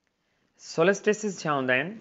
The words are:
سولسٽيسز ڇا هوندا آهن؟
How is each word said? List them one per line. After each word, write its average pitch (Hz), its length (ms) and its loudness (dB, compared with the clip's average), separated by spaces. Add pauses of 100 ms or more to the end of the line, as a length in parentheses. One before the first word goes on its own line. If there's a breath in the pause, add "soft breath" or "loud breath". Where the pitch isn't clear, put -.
(580)
سولسٽيسز 196 840 0
ڇا 156 100 -2
هوندا 131 200 0
آهن؟ 151 280 0